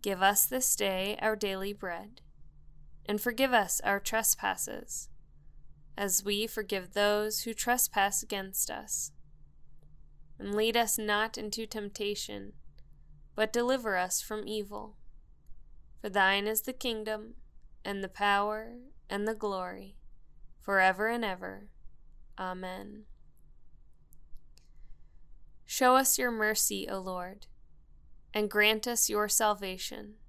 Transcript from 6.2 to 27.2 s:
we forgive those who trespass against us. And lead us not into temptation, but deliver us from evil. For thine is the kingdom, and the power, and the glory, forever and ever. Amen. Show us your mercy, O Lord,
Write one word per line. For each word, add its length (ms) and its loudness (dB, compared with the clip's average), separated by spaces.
we 240 2
forgive 460 -4
those 480 4
who 120 -4
trespass 720 2
against 460 -2
us. 420 -4
And 180 -4
lead 200 4
us 220 4
not 400 0
into 280 -6
temptation, 880 -6
but 180 2
deliver 420 2
us 260 2
from 260 -6
evil. 500 -6
For 80 -4
thine 380 4
is 140 0
the 120 -6
kingdom, 640 -4
and 180 -4
the 60 -6
power, 640 2
and 180 0
the 80 0
glory, 600 -4
forever 480 6
and 160 0
ever. 460 -6
Amen. 640 -8
Show 300 6
us 220 6
your 140 0
mercy, 580 0
O 100 -4
Lord, 480 -8